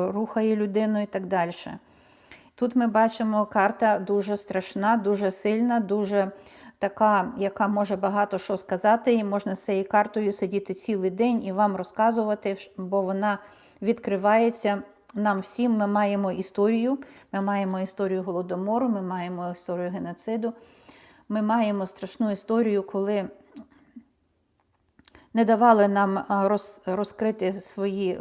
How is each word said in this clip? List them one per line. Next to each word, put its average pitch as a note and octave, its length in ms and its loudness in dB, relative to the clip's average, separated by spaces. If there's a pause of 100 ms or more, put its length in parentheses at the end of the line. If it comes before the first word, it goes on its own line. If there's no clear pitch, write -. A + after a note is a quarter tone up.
(120)
рухає A3 440 0
людиною G#3 480 0
і G3+ 40 -6
так F#3+ 200 -6
дальше. F3 520 -2 (760)
Тут A#3+ 200 0
ми A#3+ 120 4
бачимо, A3 580 2
карта G#3+ 540 2
дуже G3+ 380 -2
страшна, G3+ 600 0
дуже G3+ 340 0
сильна, A3+ 480 0
дуже G3+ 520 0 (480)
така, G3+ 580 2
яка G3 300 0
може G3+ 280 0
багато G3+ 420 0
що F#3 200 -4
сказати, A3 560 2
і A3+ 100 2
можна G3+ 320 -2
з - 100 -12
цією G3 220 0
картою G#3 440 2
сидіти G3 420 -4
цілий F#3+ 360 -2
день A3+ 360 0
і F#3+ 60 -6
вам G3 240 2
розказувати, G#3+ 840 0 (200)
бо F#3+ 240 -2
вона G3 360 -2 (440)
відкривається G#3 1000 2 (320)
нам G#3 260 0
всім. A#3 380 -2
Ми G3+ 100 2
маємо G3+ 440 0
історію, A3+ 640 0 (340)
ми G3 100 -2
маємо G3 380 -2
історію F#3+ 440 -2
Голодомору, F#3 640 -2
ми G#3 120 0
маємо F3+ 500 -6
історію F3 400 -6
геноциду, G#3+ 640 -6 (800)
ми G#3+ 100 -2
маємо G#3+ 460 0
страшну G3+ 440 -4
історію, G#3 520 0
коли G3 460 -2 (2000)
не A3+ 120 4
давали A3 420 8
нам, G3 400 2
а, G3 200 2
роз-, G3+ 380 -2
розкрити G3+ 760 -2
свої G3 600 -4